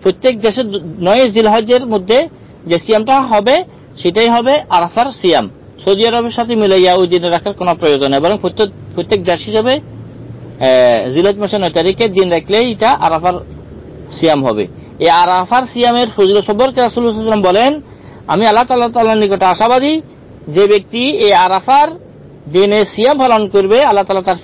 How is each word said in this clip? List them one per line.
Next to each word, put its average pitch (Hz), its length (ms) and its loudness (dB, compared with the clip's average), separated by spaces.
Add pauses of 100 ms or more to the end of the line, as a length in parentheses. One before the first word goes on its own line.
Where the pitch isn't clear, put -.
প্রত্যেক 220 380 0
দেশের 226 260 -2 (320)
নয় 214 320 2
জিলহজের 226 560 2
মধ্যে 220 420 0 (380)
যে 170 120 0
সিয়ামটা 226 420 0
হবে, 240 360 0 (460)
সেটাই 214 260 2
হবে 233 280 2 (120)
আরাফার 185 440 0
সিয়াম। 139 380 0 (340)
সৌদি 202 220 0
আরবের 233 240 -2
সাথে 233 240 -4
মিলাইয়া 190 400 2
ওই 185 120 2
দিনে 175 220 0
রাখার 175 240 -2
কোনো 180 220 -2
প্রয়োজন 139 360 0
নেই, 139 100 0
বরং 185 180 0
প্রত্যেক, 202 300 -2 (260)
প্রত্যেক 180 300 -4
দেশ 170 220 -2
হিসেবে, 220 260 0
আহ, 127 1400 -2
জিলহজ 196 220 0
মাসের 202 220 -4
নয় 175 100 -2
তারিখে 190 380 0
দিন 185 220 0
রাখলেই 202 420 -2
এটা 220 180 0
আরাফার 165 440 0 (840)
সিয়াম 151 240 2
হবে। 107 220 -2 (320)
এই 160 120 2
আরাফার 185 560 2
সিয়ামের 240 400 0 (100)
ফজিলত 202 300 2
সম্পর্কে 247 340 0
রাসূলুল্লাহ 233 360 -2
সাল্লাল্লাহু - 0 -
আলাইহি - 20 -8
ওয়াসাল্লাম 220 240 -2
বলেন, 240 400 0 (440)
"আমি 196 200 0
আল্লাহ 220 180 4
তাআলা, 240 240 -2
তাআলার 226 300 0
নিকটে 196 260 0
আশাবাদী, 254 560 0 (480)
যে 175 180 2
ব্যক্তি 220 460 0
এই 208 200 2
আরাফার 190 580 2 (640)
দিনে 202 280 2
সিয়াম 240 380 0
পালন 226 300 2
করবে, 196 340 2
আল্লাহ 202 220 2
তাআলা 190 180 -2
তার 185 220 -2